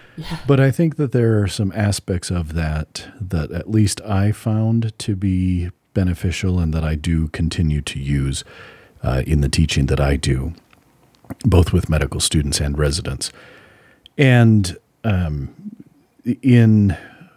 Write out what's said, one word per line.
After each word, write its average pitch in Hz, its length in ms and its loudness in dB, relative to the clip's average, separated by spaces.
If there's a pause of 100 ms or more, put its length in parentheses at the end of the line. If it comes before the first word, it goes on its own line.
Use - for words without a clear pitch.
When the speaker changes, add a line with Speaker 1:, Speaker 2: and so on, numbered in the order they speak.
(180)
Speaker 1:
Yeah. 160 280 -10
Speaker 2:
But 135 140 4
I 135 120 4
think 160 260 -2
that 139 140 -2
there 113 300 2
are 98 60 0
some 95 280 -4
aspects 101 540 -2
of 82 240 -4
that 78 540 -6 (120)
that 85 320 -4
at 87 200 -10
least 107 300 2
I 101 300 0
found 113 680 -2
to 104 160 -4
be 92 540 -2 (240)
beneficial 90 640 -2
and 80 140 0
that 80 100 -2
I 78 120 -2
do 80 340 -2
continue 78 520 -2
to - 180 -10
use, 67 440 -2 (580)
uh, 65 240 -2
in 76 160 2
the 69 80 0
teaching 73 380 0
that 65 120 0
I 71 160 2
do, 67 380 -2 (920)
both 90 280 4
with 87 160 0
medical 73 300 0
students 73 420 -2
and 71 160 -2
residents. 73 540 -4 (880)
And, 113 600 4 (260)
um, 78 460 -2 (920)
in, 110 540 6 (420)